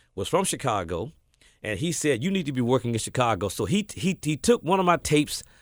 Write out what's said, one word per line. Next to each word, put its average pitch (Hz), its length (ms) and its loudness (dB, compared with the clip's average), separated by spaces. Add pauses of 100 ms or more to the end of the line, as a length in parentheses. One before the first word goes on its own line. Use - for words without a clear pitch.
(160)
was 95 120 -4
from 185 180 2
Chicago. 101 680 -2 (520)
And 104 160 -4
he 165 140 -2
said, 135 300 0
"You 180 60 -2
need 190 160 -2
to 147 60 -4
be 127 100 -2
working 120 320 2
in 110 60 0
Chicago." 107 500 0
So 110 160 -4
he, 196 300 0
he, 185 260 -2
he 151 160 -2
took 233 260 4
one 185 160 2
of 185 60 2
my 175 120 4
tapes - 460 0 (180)